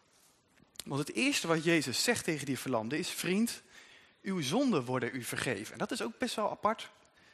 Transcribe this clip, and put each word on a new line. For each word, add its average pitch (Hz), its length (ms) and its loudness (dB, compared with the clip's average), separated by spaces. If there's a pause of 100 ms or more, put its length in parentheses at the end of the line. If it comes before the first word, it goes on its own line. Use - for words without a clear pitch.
(840)
Want 143 140 -2
het 147 140 -4
eerste 254 340 0
wat 160 160 4
Jezus 151 400 4
zegt - 200 2
tegen 147 220 -2
die 135 140 -2
verlamde 120 380 0
is: 185 120 -4
"Vriend, 202 520 0 (600)
uw 190 200 -2
zonden 170 440 2
worden 123 300 0
u 117 80 -6
vergeven." 113 500 -2
En - 40 -14
dat 202 140 -2
is 247 100 -4
ook 233 160 -4
best - 180 -2
wel 214 140 0
apart. - 420 0 (420)